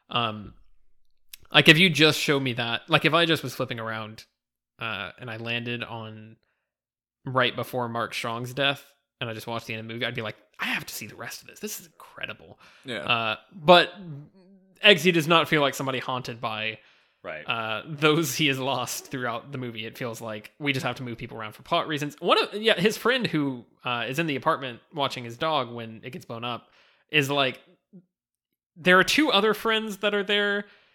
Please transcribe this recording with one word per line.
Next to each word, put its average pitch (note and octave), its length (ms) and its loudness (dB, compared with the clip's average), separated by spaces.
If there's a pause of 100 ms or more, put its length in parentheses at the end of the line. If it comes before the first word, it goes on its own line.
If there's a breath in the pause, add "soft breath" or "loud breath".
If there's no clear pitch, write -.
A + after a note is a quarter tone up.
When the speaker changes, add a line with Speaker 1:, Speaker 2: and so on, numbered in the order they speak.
(100)
Speaker 1:
Um, G#2+ 440 -4 (960)
like, D3+ 160 8
if D#3 100 12
you F#3+ 120 6
just D3 280 4
show C#3+ 220 0
me B2+ 140 -2
that, A#2 360 -4
like, D#3 140 2
if D#3 100 4
I E3+ 120 4
just E3 180 0
was B2 100 -8
flipping A#2+ 240 -6
around, A2 460 -10 (560)
uh, G2+ 380 -6
and B2 120 -12
I A2 60 -10
landed A#2 480 -4
on A2 520 -14 (880)
right B2 300 2
before A#2+ 340 -4
Mark A2+ 260 -4
Strong's B2 400 -6
death, C#3 300 -2 (360)
and B2 80 -6
I A2 60 -8
just G#2+ 120 -12
watched A#2 200 -6
the A2+ 80 -8
end A2+ 60 -8
of A2 80 -12
the A2+ 60 -8
movie, A#2+ 120 -4
I'd A#2 80 -4
be A#2+ 80 -6
like, G#2+ 140 -6 (240)
"I - 60 -2
have G#3+ 200 -4
to - 80 -14
see A2+ 140 -12
the - 80 -18
rest - 260 -12
of C3 60 -20
this. - 100 -20
This - 220 -10
is F3 60 -20
incredible." - 760 -14 (240 soft breath)
Speaker 2:
Yeah. A#2 140 -6
Speaker 1:
Uh, A2+ 380 0 (160)
but E3+ 400 6 (920)
Eggsy F#3 280 8
does D#3+ 140 2
not E3 220 6
feel D#3 120 4
like C3+ 140 2
somebody C3+ 240 -4
haunted B2 420 -6
by A2 380 -6 (460 soft breath)
Speaker 3:
Right. D#2 240 -10
Speaker 1:
uh, A2 380 -4
those D3+ 500 2
he D#3 100 2
has C3+ 140 0
lost B2+ 500 -4
throughout B2 400 -6
the C#3+ 80 -10
movie. A2+ 260 -8
It A2+ 140 -12
feels A#2 220 -8
like A2 400 -12
we C#3+ 120 -2
just C3 140 -2
have B2 100 -4
to C3 60 -12
move A#2+ 160 -10
people A#2 180 -12
around G#2+ 160 -10
for - 120 -20
plot E3 240 -2
reasons. D3 320 -4
One C4+ 200 4
of, - 140 -2
yeah, G#3 240 4
his G3 180 4
friend A#3+ 300 0
who, C#3 380 -2 (200)
uh, A#2+ 240 -2
is C#3 120 -4
in E3 80 0
the C#3 80 -2
apartment B2+ 420 -2 (160)
watching C3 300 -2
his A#2 120 -12
dog C#3 360 0
when A2+ 320 -12
it B2+ 60 -10
gets B2 140 -14
blown A#2 200 -10
up A#2+ 240 -6 (420 soft breath)
is D3 180 4
like, C#3 320 0 (1160)
there F3+ 240 6
are F3+ 40 8
two C#4+ 280 2
other G3+ 200 4
friends A3 460 -2
that G#3 160 0
are G3+ 80 0
there. G3+ 440 0 (280 soft breath)